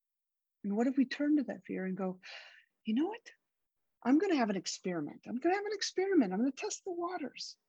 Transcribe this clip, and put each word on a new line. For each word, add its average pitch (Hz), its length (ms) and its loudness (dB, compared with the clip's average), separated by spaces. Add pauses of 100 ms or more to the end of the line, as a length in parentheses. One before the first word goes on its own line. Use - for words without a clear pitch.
(640)
And 202 140 -2
what 240 100 2
if 269 100 0
we 269 80 4
turn 294 320 0
to 285 80 2
that 202 220 -8
fear 185 180 -4
and 185 120 -4
go, 185 240 -4 (640)
"You 220 100 0
know 311 140 2
what? - 240 -12 (720)
I'm 277 140 6
gonna 381 180 4
have 226 140 2
an 190 60 0
experiment. 165 720 -4
I'm 214 120 -4
gonna 339 180 2
have 403 100 -4
an 427 60 -4
experiment. 370 600 2
I'm 185 80 0
gonna 262 120 2
test - 320 -8
the 381 80 -6
waters. 349 640 -8 (120)